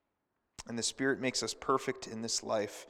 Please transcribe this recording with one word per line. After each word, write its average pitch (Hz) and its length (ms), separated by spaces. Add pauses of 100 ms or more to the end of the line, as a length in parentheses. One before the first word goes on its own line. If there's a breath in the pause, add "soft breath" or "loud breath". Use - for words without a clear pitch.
(680)
And 117 100
the 113 60
Spirit 135 360
makes 123 240
us 110 100
perfect - 540
in 113 140
this 113 220
life, 107 460